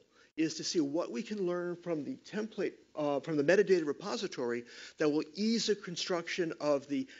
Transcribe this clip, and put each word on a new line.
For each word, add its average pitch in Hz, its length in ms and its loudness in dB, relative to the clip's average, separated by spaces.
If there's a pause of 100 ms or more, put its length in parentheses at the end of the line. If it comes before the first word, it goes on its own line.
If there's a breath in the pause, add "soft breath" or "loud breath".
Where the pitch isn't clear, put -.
(340 soft breath)
is 156 200 0
to 165 100 -8
see - 160 0
what 147 320 0
we 233 100 -4
can 208 240 -4
learn 175 300 -2
from 165 280 -4
the 131 120 -6 (160)
template, 208 400 -4 (240)
uh, 143 240 0
from 160 160 -2
the 143 80 4
metadata 180 400 6
repository 147 800 -4 (320 loud breath)
that 160 100 2
will 151 180 2 (100)
ease 220 320 2
the 208 80 4
construction 170 840 -2
of 143 300 0
the 135 180 -2 (140 loud breath)